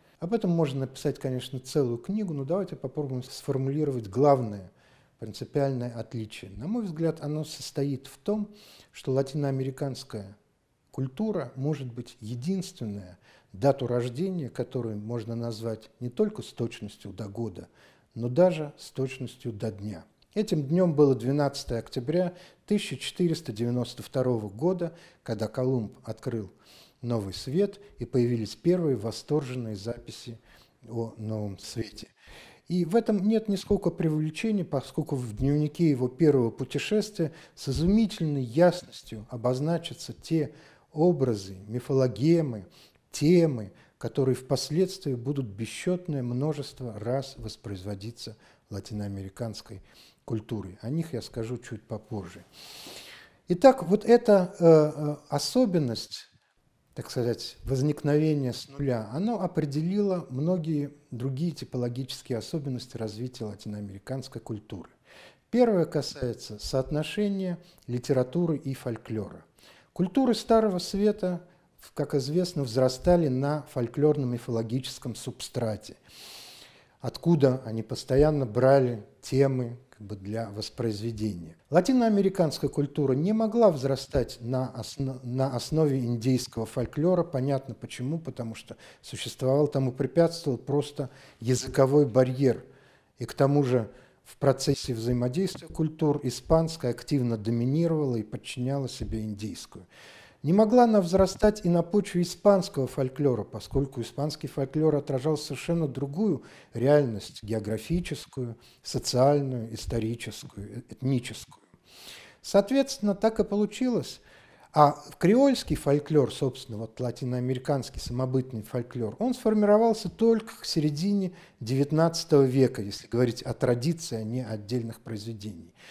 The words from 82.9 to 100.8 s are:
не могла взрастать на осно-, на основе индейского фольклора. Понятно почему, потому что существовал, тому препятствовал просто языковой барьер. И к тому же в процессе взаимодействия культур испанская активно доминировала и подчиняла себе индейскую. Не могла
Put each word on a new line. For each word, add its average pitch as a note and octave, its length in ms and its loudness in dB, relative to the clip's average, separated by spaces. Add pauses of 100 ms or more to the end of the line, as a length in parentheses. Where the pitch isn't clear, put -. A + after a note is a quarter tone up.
не D#3+ 220 2
могла A3 360 4
взрастать C3 720 -2
на B2+ 340 -4
осно-, C3 480 -8
на B2+ 320 0
основе C#3+ 440 2
индейского A#2+ 680 0
фольклора. D3+ 580 0
Понятно C3+ 520 -2
почему, B2+ 440 -6
потому B2 360 -8
что - 240 -16 (240)
существовал, C3 640 0
тому C3+ 240 0
препятствовал D3 640 0
просто C#3 540 -4 (280)
языковой C3 680 4
барьер. B2+ 580 2 (540)
И A#2 80 -6
к - 80 -14
тому C#3+ 280 4
же B2 280 2 (340)
в - 140 -20
процессе C#3 560 2
взаимодействия B2+ 720 -2
культур D#3 540 0
испанская D#3+ 720 0
активно B2 440 0
доминировала C3 800 0
и A2 60 -2
подчиняла B2+ 640 -6
себе - 320 -6
индейскую. G#2+ 680 -10 (560)
Не D3+ 120 2
могла A3 300 8